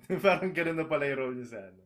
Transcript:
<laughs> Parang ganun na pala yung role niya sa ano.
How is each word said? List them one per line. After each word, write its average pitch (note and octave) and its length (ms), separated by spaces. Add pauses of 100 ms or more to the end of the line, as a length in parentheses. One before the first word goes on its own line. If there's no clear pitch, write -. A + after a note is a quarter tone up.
<laughs> F#3 160
Parang F#3 300
ganun E3 260
na D#3 80
pala D3 180
yung C3+ 140
role B2+ 160
niya A#2+ 140
sa A2 120
ano. F#2+ 240